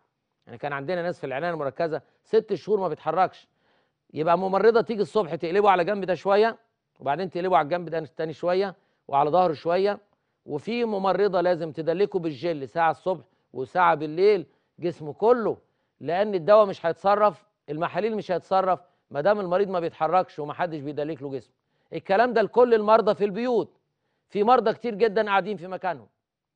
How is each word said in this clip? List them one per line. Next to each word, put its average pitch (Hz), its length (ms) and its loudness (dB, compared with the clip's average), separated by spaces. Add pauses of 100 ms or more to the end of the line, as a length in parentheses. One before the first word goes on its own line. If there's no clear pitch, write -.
(460)
يعني 117 120 -20
كان 143 160 -8
عندنا 147 280 -6
ناس 170 180 -6
في - 60 -12
العناية 139 260 -6
المركزة 151 500 -4 (220)
ست 220 300 0
شهور 190 260 -2
ما 190 80 -4
بيتحركش، 160 600 -2 (680)
يبقى 170 240 0
ممرضة 196 440 2
تيجي 214 200 -4
الصبح 170 340 -2
تقلبه 185 340 2
على 180 160 4
جنب 196 200 -4
ده 175 100 -2
شوية، 202 420 2 (420)
وبعدين 151 300 -4
تقلبه 175 280 0
على 156 80 4
الجنب 170 240 -4
ده 165 100 -4
تاني 160 340 -8
شوية، 180 420 -2 (320)
وعلى 143 220 2
ظهره 175 240 2
شوية. 185 460 -2 (460)
وفي 208 400 -6
ممرضة 190 560 0
لازم 170 300 0
تدلكه 175 480 -2
بالجل 151 500 -6
ساعة 165 220 0
الصبح 165 320 -6 (300)
وساعة 165 420 0
بالليل 160 500 0 (340)
جسمه 151 340 -8
كله، 214 440 0 (420)
لأن 185 360 -2
الدواء 208 300 6
مش 185 200 -8
هيتصرف، 196 600 0 (240)
المحاليل 170 460 -4
مش 185 160 -6
هيتصرف، 185 480 0 (320)
ما 139 100 -6
دام 208 180 2
المريض 185 300 0
ما 196 100 -2
بيتحركش 165 600 -2
ومحدش 151 400 -6
بيدلك 147 420 -8
له 143 80 -10
جسمه. 135 240 -12 (400)
الكلام 214 400 2
ده 220 80 4
لكل 233 320 4
المرضى 214 420 4
في 196 100 -2
البيوت، 214 520 -2 (520)
في 202 140 -2
مرضى 226 300 4
كتير 233 220 -8
جدًا 214 300 0
قاعدين 196 320 0
في 165 100 -14
مكانهم، 170 400 -8 (480)